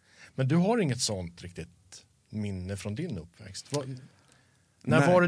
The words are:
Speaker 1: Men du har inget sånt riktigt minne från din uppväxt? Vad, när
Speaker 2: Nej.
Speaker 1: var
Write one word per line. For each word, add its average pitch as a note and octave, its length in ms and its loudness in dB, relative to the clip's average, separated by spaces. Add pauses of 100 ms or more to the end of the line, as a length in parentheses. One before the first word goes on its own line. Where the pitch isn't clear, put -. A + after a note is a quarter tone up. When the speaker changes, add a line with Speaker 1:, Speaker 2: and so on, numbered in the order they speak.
(340)
Speaker 1:
Men C3+ 140 -2
du D#3 80 2
har G3+ 220 2
inget C#3 220 0
sånt F2+ 420 -6
riktigt E2 260 -14 (600)
minne G2+ 480 -6
från G#2 180 -8
din E3 240 -6
uppväxt? - 540 -16
Vad, C#3 160 -2 (920)
när D#3 180 4
Speaker 2:
Nej. E3 120 6
Speaker 1:
var F3+ 160 8